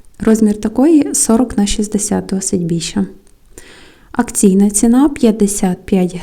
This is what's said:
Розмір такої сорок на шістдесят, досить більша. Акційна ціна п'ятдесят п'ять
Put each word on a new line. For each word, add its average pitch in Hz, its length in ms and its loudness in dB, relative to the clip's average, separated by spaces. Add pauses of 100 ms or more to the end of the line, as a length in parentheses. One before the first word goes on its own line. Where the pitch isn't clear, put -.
(220)
Розмір 214 380 2
такої 277 540 2
сорок 233 440 0
на 202 80 2
шістдесят, 202 600 -4
досить 190 380 -4
більша. 170 420 -4 (1040)
Акційна 208 580 2
ціна 247 380 2
п'ятдесят 208 800 0
п'ять 180 360 0